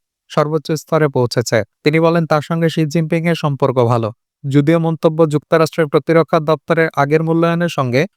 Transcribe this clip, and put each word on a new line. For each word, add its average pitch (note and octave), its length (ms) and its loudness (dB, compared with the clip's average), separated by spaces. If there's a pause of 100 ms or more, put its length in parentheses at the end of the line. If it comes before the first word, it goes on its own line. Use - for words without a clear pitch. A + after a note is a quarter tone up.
(280)
সর্বোচ্চ D3+ 420 -2
স্তরে D#3 360 0
পৌঁছেছে। B2 560 0 (200)
তিনি D3+ 160 2
বলেন, E3 260 2
তার D3+ 160 0
সঙ্গে E3 280 -2
শি D#3+ 160 -2
জিনপিংয়ের E3 500 -2
সম্পর্ক C3 480 0
ভালো, A#2 280 0 (380)
যদিও C#3+ 300 2
মন্তব্য E3 500 0
যুক্তরাষ্ট্রের D#3+ 580 0
প্রতিরক্ষা E3 520 0
দপ্তরের D#3+ 560 -2
আগের D3 280 0
মূল্যায়নের E3+ 460 0
সঙ্গে C3+ 360 -2 (120)